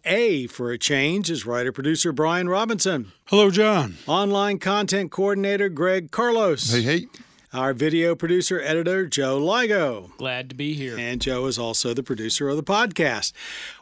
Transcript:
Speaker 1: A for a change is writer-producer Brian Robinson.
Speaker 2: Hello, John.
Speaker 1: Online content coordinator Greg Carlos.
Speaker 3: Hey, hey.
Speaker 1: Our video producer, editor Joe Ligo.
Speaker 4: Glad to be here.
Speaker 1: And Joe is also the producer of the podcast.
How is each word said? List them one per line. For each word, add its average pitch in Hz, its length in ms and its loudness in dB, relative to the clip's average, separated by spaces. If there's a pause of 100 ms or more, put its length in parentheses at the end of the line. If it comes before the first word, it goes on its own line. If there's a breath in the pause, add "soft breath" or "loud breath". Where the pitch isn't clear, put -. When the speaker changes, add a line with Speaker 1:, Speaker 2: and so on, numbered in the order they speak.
Speaker 1:
A 185 400 2
for 120 260 -6
a 120 60 -4
change 156 540 0
is 127 120 -4
writer-producer 127 680 -2
Brian 160 360 0
Robinson. 185 640 -2 (180)
Speaker 2:
Hello, 202 200 8
John. 180 560 2
Speaker 1:
Online 202 540 2
content 196 500 0
coordinator 196 600 0
Greg 175 420 0
Carlos. 208 600 2
Speaker 3:
Hey, 120 120 4
hey. 156 240 0 (460 loud breath)
Speaker 1:
Our 131 200 0
video 160 420 2
producer, 175 460 0
editor 170 460 0
Joe 135 300 0
Ligo. 165 800 0
Speaker 4:
Glad 127 360 -8
to - 40 -14
be 147 180 -4
here. 131 240 -6
Speaker 1:
And 120 220 -4
Joe 127 280 -2
is 123 120 -2
also 120 340 -2
the 127 80 -2
producer 113 460 -2
of 139 80 -2
the 156 80 -4
podcast. 170 680 0 (480 loud breath)